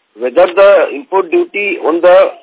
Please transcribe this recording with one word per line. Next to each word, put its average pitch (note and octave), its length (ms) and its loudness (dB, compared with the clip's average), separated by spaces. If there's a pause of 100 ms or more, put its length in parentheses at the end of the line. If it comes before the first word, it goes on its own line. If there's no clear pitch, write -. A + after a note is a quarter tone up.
(160)
whether G3 380 0
the G3 400 2
import F3+ 380 -6
duty F3+ 460 -4
on D#3+ 240 -4
the F3+ 300 4 (120)